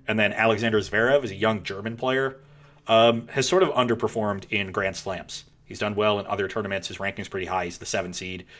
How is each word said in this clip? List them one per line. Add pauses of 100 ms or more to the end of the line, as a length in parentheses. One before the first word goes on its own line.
And
then
Alexander
Zverev
is
a
young
German
player, (480)
um,
has
sort
of
underperformed
in
Grand
Slams. (200)
He's
done
well
in
other
tournaments.
His
ranking's
pretty
high.
He's
the
seven
seed. (140)